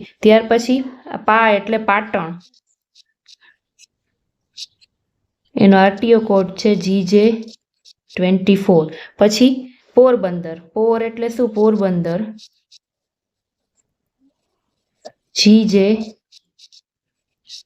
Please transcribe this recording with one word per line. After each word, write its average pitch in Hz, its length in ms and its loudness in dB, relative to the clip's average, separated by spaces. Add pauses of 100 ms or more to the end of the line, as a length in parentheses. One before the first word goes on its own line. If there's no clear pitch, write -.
(220)
ત્યાર 220 260 4
પછી 240 320 -2 (460)
પા 226 200 2 (120)
એટલે 208 200 -4 (100)
પાટણ, 202 420 -4 (3250)
એનો 202 220 4
આરટીઓ 202 400 2 (100)
કોડ 196 280 0
છે - 140 -2 (140)
જી 190 180 -2 (100)
જે 208 120 4 (920)
ટ્વેન્ટી 190 480 0
ફોર. 165 200 2 (320)
પછી 233 360 4 (440)
પોરબંદર, 185 600 0 (180)
પોર 226 280 0
એટલે 226 280 -8
શું? 233 240 -2
પોરબંદર, 190 680 0 (3250)
જી 214 280 4 (100)
જે 196 140 2 (1800)